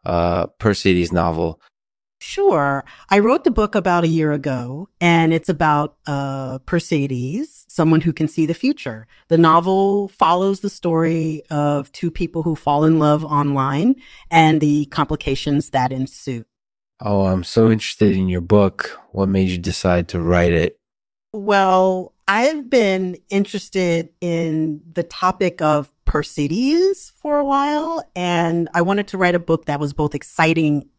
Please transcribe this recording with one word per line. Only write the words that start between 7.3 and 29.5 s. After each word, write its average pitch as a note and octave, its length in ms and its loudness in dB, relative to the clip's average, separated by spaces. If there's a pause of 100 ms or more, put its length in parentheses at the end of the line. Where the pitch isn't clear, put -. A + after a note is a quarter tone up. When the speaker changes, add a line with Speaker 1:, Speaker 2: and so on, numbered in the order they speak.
Speaker 2:
someone D#3+ 340 2
who D#3+ 100 0
can D#3 160 -2
see D#3 200 -2
the E3 80 -2
future. B2 500 -6 (220)
The E3 100 2
novel F#3+ 680 4
follows F#3 540 0
the G3+ 100 -4
story D#3+ 800 -2
of D3 400 -2
two - 180 -6
people E3 320 -4
who D#3 140 -2
fall D3 280 0
in D#3+ 140 4
love D3+ 260 2
online C#3+ 680 0 (380)
and D#3+ 280 4
the D3 280 2
complications D3 840 -4
that B2+ 220 0
ensue. C3 540 -8 (560)
Speaker 1:
Oh, G2+ 260 0
I'm F#2 180 0
so A2+ 260 4
interested G#2 460 0
in F#2+ 100 0
your F2+ 140 -2
book. G2 580 0 (120)
What F#2+ 180 -2
made F#2+ 180 2
you F2+ 100 -2
decide F2 520 -2
to F2 100 -6
write F2 320 2
it? E2 300 -2 (500)
Speaker 2:
Well, F#3+ 840 2 (140)
I've B3 420 0
been F#3+ 460 0 (140)
interested F#3 800 -2 (100)
in D#3+ 600 -4 (100)
the E3+ 120 -4
topic F#3 580 -4
of D3+ 280 0 (160)
Perseides B3+ 1080 -2
for D4 260 -2
a C#4+ 60 0
while, D4 580 -2 (140)
and E3+ 560 0
I F3 80 2
wanted G3 260 -2
to G3 100 -10
write F3+ 160 2
a F3 60 0
book E3 240 -2